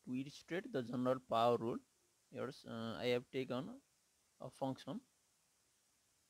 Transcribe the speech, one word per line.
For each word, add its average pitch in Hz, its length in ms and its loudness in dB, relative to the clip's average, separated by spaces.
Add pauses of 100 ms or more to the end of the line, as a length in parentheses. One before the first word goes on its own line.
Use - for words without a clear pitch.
to 127 80 -4
illustrate 147 600 -4
the 135 80 2
general 127 380 2 (100)
power 117 280 8
rule. 113 200 0 (520)
Here, 120 220 -4 (180)
uh, 113 300 -4
I 104 140 -2
have 123 180 2
taken 131 380 -2 (720)
a - 80 -8
function. 139 500 -6 (1300)